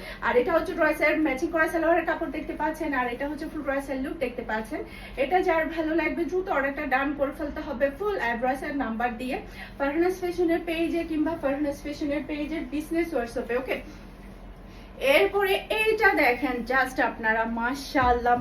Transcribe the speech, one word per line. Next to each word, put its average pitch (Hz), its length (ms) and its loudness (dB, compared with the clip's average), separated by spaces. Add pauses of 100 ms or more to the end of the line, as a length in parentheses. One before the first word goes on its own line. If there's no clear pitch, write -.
(260)
আর 240 140 2
এটা 262 160 2
হচ্ছে 330 220 0
ড্রেসের 311 360 4 (120)
ম্যাচিং 269 280 0
করা 320 200 4
সালোয়ারের 330 340 4
কাপড় 311 280 -2
দেখতে 302 240 -6
পাচ্ছেন, 311 300 0 (100)
আর 247 140 0
এটা 277 160 -4
হচ্ছে 302 200 -6
ফুল 311 160 -6
ড্রেসের 277 380 -2
লুক 330 100 -6 (100)
দেখতে 240 260 -4
পাচ্ছেন। 220 300 -4 (420)
এটা 285 140 4 (120)
যার 320 160 4 (120)
ভালো 311 240 0
লাগবে 311 300 0
দ্রুত 370 160 0 (100)
অর্ডারটা 277 280 0 (100)
ডান 277 140 2 (100)
করে 285 200 0
ফেলতে 311 280 -6
হবে 277 200 0 (120)
ফুল 403 260 0
অ্যাড্রেস 240 440 0
আর 285 60 -6 (100)
নাম্বার 226 260 -2 (100)
দিয়ে, 254 160 -4 (420)
ফারহানাস 320 440 2
ফ্যাশনের 339 460 2
পেজে 330 320 0 (100)
কিংবা 311 220 0 (100)
ফারহানাস 285 420 0
ফ্যাশনের 294 460 -2
পেজে 294 280 -4 (140)
বিজনেস 330 440 0
WhatsApp-এ, 233 460 -2
ওকে? 277 160 -4 (1400)
এরপরে 392 380 4 (260)
এইটা 440 280 4 (160)
দেখেন, 247 320 2 (140)
just 269 280 2 (120)
আপনারা, 226 320 0 (180)
মাশাআল্লাহ, 247 800 2